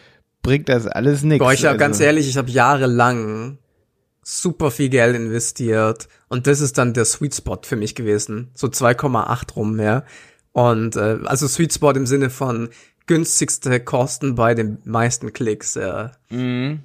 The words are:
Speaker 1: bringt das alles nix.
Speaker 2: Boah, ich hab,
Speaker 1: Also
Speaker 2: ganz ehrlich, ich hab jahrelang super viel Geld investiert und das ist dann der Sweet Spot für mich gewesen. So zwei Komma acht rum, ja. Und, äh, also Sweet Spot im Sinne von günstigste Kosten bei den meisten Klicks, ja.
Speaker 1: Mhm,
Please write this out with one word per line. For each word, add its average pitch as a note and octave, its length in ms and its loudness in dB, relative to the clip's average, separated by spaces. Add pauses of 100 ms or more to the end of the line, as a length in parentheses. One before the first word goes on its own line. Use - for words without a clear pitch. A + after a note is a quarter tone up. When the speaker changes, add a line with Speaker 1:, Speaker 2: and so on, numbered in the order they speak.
(400)
Speaker 1:
bringt C#3 300 0
das A#2 160 2
alles C#3 380 0
nix. D3+ 200 4
Speaker 2:
Boah, B2+ 80 6
ich C3 120 2
hab, D3 80 4
Speaker 1:
Also A2+ 60 0
Speaker 2:
ganz B2 220 2
ehrlich, D3 260 4
ich C3 120 -2
hab B2+ 100 -2
jahrelang B2 1080 2 (640)
super - 480 -2
viel C#3 180 -2
Geld B2 260 4
investiert A2+ 920 -2 (200)
und B2+ 180 -4
das C#3+ 140 4
ist C#3 180 0
dann A#2+ 160 2
der A#2 100 2
Sweet - 300 -2
Spot G#2 280 -8
für - 140 -6
mich G#2+ 180 -4
gewesen. G#2+ 600 -4
So C3+ 140 -4
zwei B2 260 2
Komma B2 300 0
acht - 320 -6
rum, A2 220 -2
ja. G#2+ 240 0 (500)
Und, A2+ 440 2
äh, G#2+ 300 0
also C3+ 200 0
Sweet D#3+ 280 -2
Spot D3 160 2
im C3+ 160 0
Sinne C3 240 0
von A#2 400 -6 (360)
günstigste D#3 720 0
Kosten B2+ 580 -2
bei A#2 180 2
den G#2+ 300 -2
meisten A2+ 500 -2
Klicks, A2 400 -4
ja. G#2 380 -6 (180)
Speaker 1:
Mhm, B2+ 540 -4